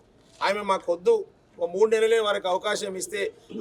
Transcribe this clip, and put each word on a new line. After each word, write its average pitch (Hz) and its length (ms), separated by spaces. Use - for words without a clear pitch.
ఆమె 208 100
"మాకొద్దు, 190 640
ఓ 170 60
మూడు 196 240
నెలలే 220 280
వారికి 202 300
అవకాశం 196 480
ఇస్తే 185 360